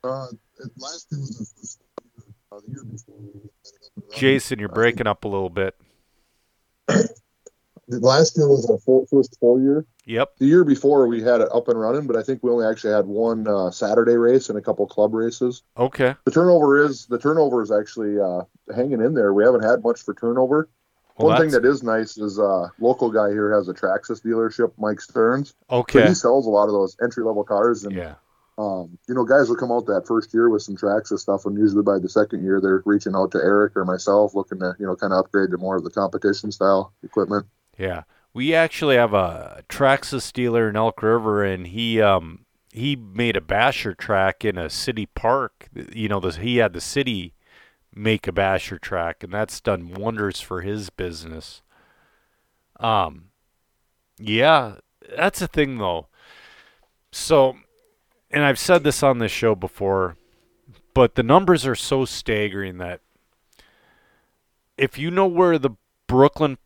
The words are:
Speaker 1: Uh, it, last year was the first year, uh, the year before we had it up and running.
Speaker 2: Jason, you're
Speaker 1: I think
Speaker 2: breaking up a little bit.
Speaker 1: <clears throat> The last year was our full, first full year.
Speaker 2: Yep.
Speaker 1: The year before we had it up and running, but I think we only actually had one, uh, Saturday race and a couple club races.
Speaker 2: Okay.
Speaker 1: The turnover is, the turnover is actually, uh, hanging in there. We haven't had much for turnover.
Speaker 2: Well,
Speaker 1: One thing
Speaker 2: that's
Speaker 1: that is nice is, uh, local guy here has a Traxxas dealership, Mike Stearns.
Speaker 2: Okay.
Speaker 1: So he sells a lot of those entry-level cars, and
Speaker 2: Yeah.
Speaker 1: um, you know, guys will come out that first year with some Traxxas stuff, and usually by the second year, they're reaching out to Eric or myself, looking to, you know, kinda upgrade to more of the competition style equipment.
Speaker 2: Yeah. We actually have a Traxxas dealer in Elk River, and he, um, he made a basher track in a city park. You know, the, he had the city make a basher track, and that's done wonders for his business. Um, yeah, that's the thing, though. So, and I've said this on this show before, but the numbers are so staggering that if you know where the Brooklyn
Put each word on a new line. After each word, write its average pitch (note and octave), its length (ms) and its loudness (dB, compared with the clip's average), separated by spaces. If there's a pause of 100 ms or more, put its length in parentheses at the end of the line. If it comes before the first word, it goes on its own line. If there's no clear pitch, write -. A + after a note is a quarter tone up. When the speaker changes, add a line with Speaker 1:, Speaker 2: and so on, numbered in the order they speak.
Speaker 1:
Uh, C3 220 -8 (320)
it, - 200 -18
last D#3+ 340 -18
year D3 80 -8
was C3+ 180 -12
the A2+ 80 -12 (160)
first - 160 -20 (240)
year, - 220 -20 (280)
uh, G#2 140 -20
the A2+ 60 -18
year - 120 -16
before A2+ 360 -20
we G#2 240 -20
had - 320 -20
it - 100 -20
up - 80 -20
and - 160 -18
running. - 80 -16
Speaker 2:
Jason, C3+ 400 0
you're G#2 120 -8
Speaker 1:
I - 20 -10
think - 40 -12
Speaker 2:
breaking A#2 320 0
up G#2 180 -4
a - 20 -6
little G2 220 -4
bit. F#2+ 260 -4 (1120)
Speaker 1:
<clears throat> - 80 0 (920)
The B2 120 -6
last C3+ 360 4
year D3+ 120 2
was B2+ 200 4
our G#2+ 120 2
full, C3 260 4
first C3+ 340 2
full B2 220 4
year. C#3+ 240 0 (200)
Speaker 2:
Yep. A#2 340 -4
Speaker 1:
The C3+ 80 4
year F3 160 8
before C#3 440 4
we A#2 140 -2
had A#2+ 200 4
it - 120 2
up A#2+ 140 0
and A#2 120 0
running, B2+ 280 -2
but A#2 80 -2
I A2 80 0
think C3 180 -4
we B2 80 0
only A#2 160 2
actually A2 280 -2
had G#2 120 2
one, A2 420 -2
uh, G2 220 0
Saturday A#2 460 2
race B2 340 2
and G#2+ 80 -6
a G2+ 40 -6
couple G2+ 260 -2
club A2 260 0
races. A#2 480 -4 (160)
Speaker 2:
Okay. C3 460 0
Speaker 1:
The - 80 0
turnover D#3 520 6
is, C#3 220 -2
the A#2+ 140 -4
turnover C#3+ 420 2
is G#2 100 -4
actually, G#2 480 -2
uh, F2+ 220 -2 (340)
hanging B2 260 -2
in C3 120 2
there. G#2 220 2
We G#2 80 4
haven't A#2+ 180 4
had A2+ 220 0
much A#2 180 -2
for G2+ 140 -8
turnover. C3 520 0 (520)
Speaker 2:
Well, - 80 4
Speaker 1:
One A2+ 100 4
thing D#3+ 140 4
Speaker 2:
that's B2 100 4
Speaker 1:
that B2 80 6
is C3+ 140 0
nice A2 340 -4
is, G#2 220 -6
uh, F#2 300 0 (100)
local A#2+ 320 2
guy G#2+ 180 2
here G#2 240 0
has F#2+ 160 0
a F#2 40 -8
Traxxas G#2 520 -4
dealership, A2+ 540 0
Mike G#2+ 200 -4
Stearns. B2 540 -2 (160)
Speaker 2:
Okay. B2 320 2
Speaker 1:
So G#2+ 60 6
he F#3 80 4
sells B2 320 2
a - 20 -2
lot G#2 160 4
of G#2+ 60 0
those G2 320 0
entry-level A2+ 400 -2
cars, G#2 400 0
and G2+ 120 -8
Speaker 2:
Yeah. D#2+ 200 -10 (420)
Speaker 1:
um, F#2 400 -8 (100)
you B2 60 -6
know, B2+ 120 -2
guys C3 220 4
will A#2 100 -2
come B2 140 -6
out A#2 140 -2
that G2 220 -4
first A2+ 260 -2
year A#2 160 2
with G#2 140 0
some G2 120 -12
Traxxas G#2 440 -2
stuff, G2 260 -4
and G2+ 100 -6
usually G#2 280 2
by G2 160 2
the F2+ 100 -6
second G#2 340 -2
year, F#2+ 160 0
they're F#2+ 240 0
reaching G2+ 320 0
out F#2+ 180 0
to - 40 -2
Eric G2+ 400 2
or F#2+ 80 -2
myself, G2+ 480 0
looking F#2+ 260 -6
to, F2+ 200 -6
you G2+ 80 -8
know, F2+ 80 -4
kinda F#2+ 200 -4
upgrade F#2+ 360 0
to F2+ 80 -4
more F#2 160 -4
of E2+ 80 -2
the E2 80 -10
competition G2+ 600 -4
style F#2+ 400 0 (120)
equipment. G2+ 420 -4 (320)
Speaker 2:
Yeah. F2+ 260 -8 (300)
We C#3 200 -2
actually D#3+ 420 2
have A#2 180 4
a F2 540 -4
Traxxas C#3 640 -2
dealer A#2 380 0
in G#2 80 -4
Elk A2 260 -2
River, G#2+ 400 2
and F#2 240 -4
he, A2 340 -2
um, F2+ 440 0 (260)
he C3+ 240 -4
made A2 400 -4
a F#2 60 -2
basher B2 520 -2
track F#2+ 520 -2
in G2 120 -4
a E2 120 -8
city A2 360 -8
park. - 680 -4
You - 340 -8
know, G2 140 -2
the, F2+ 100 -4
he A2 260 -4
had G#2+ 140 2
the E2+ 80 -12
city A2 540 -6 (600)
make G#2+ 340 -4
a F#2+ 40 -6
basher F#2+ 480 -2
track, E2+ 440 -8
and F2+ 100 -14
that's G#2+ 260 -6
done F2 340 -6
wonders G#2 460 -6
for F2+ 220 -10
his G2+ 280 -8
business. D#2+ 760 -14 (1160)
Um, F2+ 460 -2 (920)
yeah, A2+ 580 0 (420)
that's G3+ 220 -2
the F3 80 -6
thing, C3+ 300 -2
though. F2 300 -4 (1040)
So, - 460 2 (760)
and D3 140 2
I've C#3 140 2
said E3+ 260 2
this D3 180 0
on C3 160 4
this A2 140 -2
show A2+ 200 0
before, F#2+ 600 -4 (800)
but B2+ 220 4
the B2 80 0
numbers E3 420 4
are B2+ 100 -2
so C3 300 -2
staggering G2+ 720 -6
that F2+ 240 -12 (1800)
if C#3 200 -2
you D#3 140 -6
know F#3+ 160 2
where F3 300 2
the C3+ 140 -2 (360)
Brooklyn C3+ 580 4